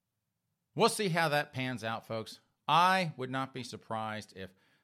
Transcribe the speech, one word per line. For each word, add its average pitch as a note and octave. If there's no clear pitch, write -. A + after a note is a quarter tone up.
We'll G#3
see G#3+
how E3
that D3
pans B2+
out, A2+
folks. A2+
I F3
would B2+
not C3
be C3
surprised A2
if F#2